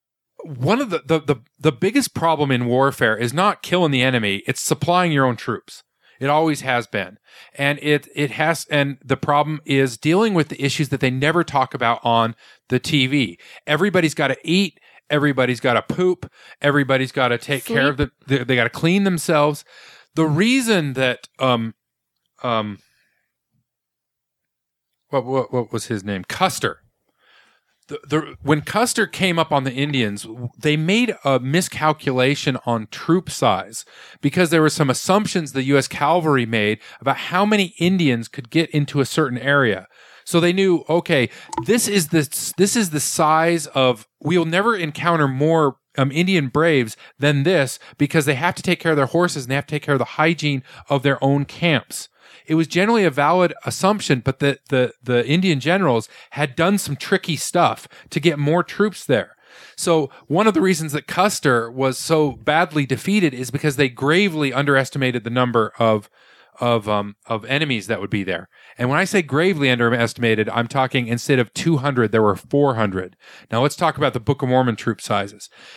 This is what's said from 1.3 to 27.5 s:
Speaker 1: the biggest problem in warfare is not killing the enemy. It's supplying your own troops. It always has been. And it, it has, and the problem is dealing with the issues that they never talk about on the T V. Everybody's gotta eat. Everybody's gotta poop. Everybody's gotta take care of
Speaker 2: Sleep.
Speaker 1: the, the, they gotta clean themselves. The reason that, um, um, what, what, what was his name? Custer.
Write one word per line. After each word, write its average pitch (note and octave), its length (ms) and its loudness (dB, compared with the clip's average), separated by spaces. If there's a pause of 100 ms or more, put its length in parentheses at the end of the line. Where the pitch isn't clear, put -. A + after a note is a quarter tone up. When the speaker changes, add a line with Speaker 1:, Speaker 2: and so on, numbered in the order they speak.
Speaker 1:
the D3+ 140 0
biggest G#3+ 420 -2
problem D3+ 380 0
in B2 140 0
warfare B2+ 500 2
is A#2+ 180 -2
not F#3 260 0
killing F3 300 0
the C3 120 2
enemy. A2 440 0
It's - 140 -4
supplying F3 500 0
your C#3 160 2
own B2 80 0
troops. - 480 -10 (380)
It C3+ 100 -2
always D#3 300 0
has B2 260 -2
been. F#2+ 320 -6 (380)
And C#3+ 260 -2
it, D3 320 0
it D3 160 -2
has, D#3 400 -2
and C#3 340 0
the C3 120 -2
problem D3 480 0
is C3+ 320 0
dealing G3 380 2
with D#3 160 0
the - 140 -6
issues C#3 260 -2
that C#3 100 -4
they C3 100 0
never D3 320 0
talk C3+ 320 -2
about A#2 300 0
on A#2 320 2 (320)
the B2+ 100 0
T C3 300 0
V. B2+ 320 -2 (260)
Everybody's E3 480 2
gotta C3+ 300 -2
eat. F#3 340 0 (320)
Everybody's C3 500 0
gotta A#2 220 2
poop. F3+ 480 -2 (300)
Everybody's C3+ 520 2
gotta B2 260 0
take C3+ 260 -6
care C#3+ 240 0
of C#3+ 80 -2
Speaker 2:
Sleep. C3+ 140 -2 (160)
Speaker 1:
the, C3+ 120 0
the, B2 60 -6
they B2+ 120 0
gotta A#2 120 2
clean F#3 360 0
themselves. D3+ 600 0 (520)
The D#3+ 100 2
reason G3+ 640 2
that, B2+ 360 -2 (100)
um, A#2 360 0 (680)
um, G#2+ 360 -4 (2250)
what, C3+ 160 -2
what, B2+ 280 -2
what A#2+ 200 -4
was A2+ 140 -6
his G#2 180 -6
name? G2 200 -6
Custer. - 580 -4 (1040)